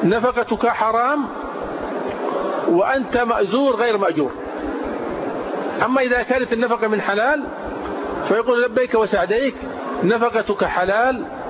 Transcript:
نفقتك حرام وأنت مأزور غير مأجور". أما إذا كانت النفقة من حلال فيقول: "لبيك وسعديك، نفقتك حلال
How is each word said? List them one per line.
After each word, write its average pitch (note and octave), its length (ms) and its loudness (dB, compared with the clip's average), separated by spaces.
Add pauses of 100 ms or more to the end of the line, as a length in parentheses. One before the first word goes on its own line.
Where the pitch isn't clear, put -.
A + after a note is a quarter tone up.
نفقتك A#3 640 2
حرام A#3+ 580 2 (1400)
وأنت B3 500 2
مأزور A#3 580 2
غير A3 220 2
مأجور". D#3+ 340 2 (1500)
أما C4 160 2
إذا B3 220 2
كانت B3 300 0
النفقة A3+ 340 0
من G#3+ 140 2
حلال B3 420 2 (840)
فيقول: A#3+ 360 2
"لبيك B3 320 0
وسعديك، G#3+ 600 2 (480)
نفقتك G#3+ 600 2
حلال G#3+ 600 2 (240)